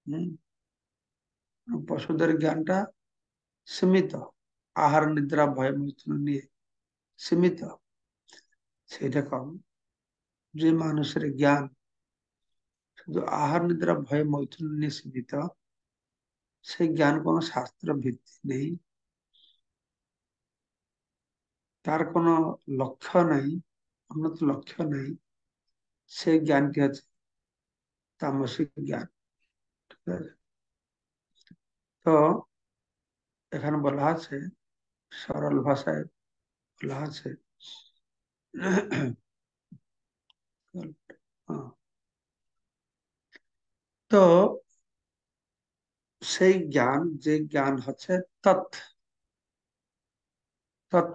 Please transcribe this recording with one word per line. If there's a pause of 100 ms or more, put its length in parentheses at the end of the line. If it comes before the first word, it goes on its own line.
হুম, (1600)
পশুদের
জ্ঞানটা (880)
সীমিত, (640)
আহার,
নিদ্রা,
ভয়,
মৈথুন
নিয়ে (760)
সীমিত। (1300)
সেরকম (1080)
যে
মানুষের (100)
জ্ঞান (1300)
শুধু (140)
আহার,
নিদ্রা,
ভয়,
মৈথুন
নিয়ে
সীমিত, (1300)
সেই
জ্ঞান
কোনো
শাস্ত্র (100)
ভিত্তি (100)
নেই, (3250)
তার
কোনো (400)
লক্ষ্য
নেই, (640)
উন্নত
লক্ষ্য
নেই, (1040)
সেই
জ্ঞানটি
হচ্ছে (1160)
তামসিক (120)
জ্ঞান, (800)
ঠিক
আছে? (1700)
তো (1400)
এখানে
বলা
আছে, (760)
সরল
ভাষায় (800)
বলা
আছে, (4000)
আহ, (2500)
তো (2000)
সেই (140)
জ্ঞান, (180)
যে (140)
জ্ঞান
হচ্ছে (260)
তৎ, (2250)
তৎ